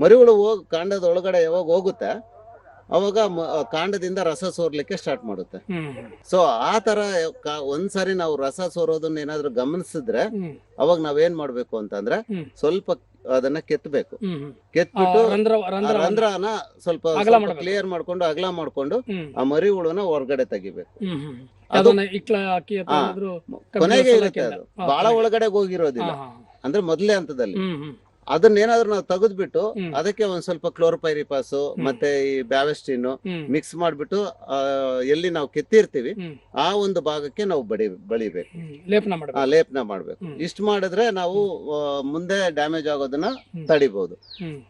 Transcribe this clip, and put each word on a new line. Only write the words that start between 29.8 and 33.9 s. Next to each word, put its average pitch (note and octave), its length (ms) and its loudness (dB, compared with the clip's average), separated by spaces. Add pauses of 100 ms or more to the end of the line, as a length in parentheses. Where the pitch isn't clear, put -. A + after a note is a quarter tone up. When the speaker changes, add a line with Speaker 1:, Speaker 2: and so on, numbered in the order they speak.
Speaker 1:
ಅದಕ್ಕೆ G3 300 -2
ಒಂದ್ F#3 180 -4
ಸ್ವಲ್ಪ E3+ 240 -8
ಕ್ಲೋರ್ಪೈರಿಪಾಸ್ D#3 880 -2
Speaker 2:
ಹ್ಮ್. C#3 300 -4
Speaker 1:
ಮತ್ತೆ C3+ 520 0
ಈ C3 60 -2
ಬ್ಯಾವೆಸ್ಟಿನ್ C3+ 640 -2
Speaker 2:
ಹ್ಮ್. D3+ 420 -8
Speaker 1:
ಮಿಕ್ಸ್ C#3+ 260 -2
ಮಾಡ್ಬಿಟ್ಟು, E3 540 -2